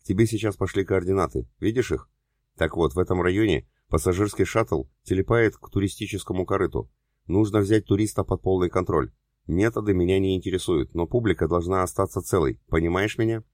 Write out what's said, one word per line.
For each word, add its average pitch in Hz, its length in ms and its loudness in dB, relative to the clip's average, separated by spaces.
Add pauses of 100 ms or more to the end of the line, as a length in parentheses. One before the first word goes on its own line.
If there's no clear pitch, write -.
К - 40 -20
тебе 104 220 4
сейчас 107 300 -2
пошли 98 280 -2
координаты. 90 640 0 (120)
Видишь 113 320 -2
их? - 180 -8 (460)
Так 80 200 -2
вот, 82 160 2
в 90 60 -2
этом 90 240 0
районе 92 440 2 (220)
пассажирский 92 560 0
шаттл 85 400 -2 (180)
телепает 107 540 0
к - 140 -20
туристическому 95 760 -4
корыту. 90 460 -2 (360)
Нужно 104 340 2
взять 101 260 2
туриста 104 360 0
под 90 200 -2
полный 92 260 2
контроль. 87 440 0 (340)
Методы 104 480 0
меня 90 240 2
не 95 180 2
интересуют, 90 580 -2
но 85 120 0
публика 98 420 0
должна 87 340 0
остаться 95 380 -2
целой. 76 480 0
Понимаешь 87 480 0
меня? 113 380 -2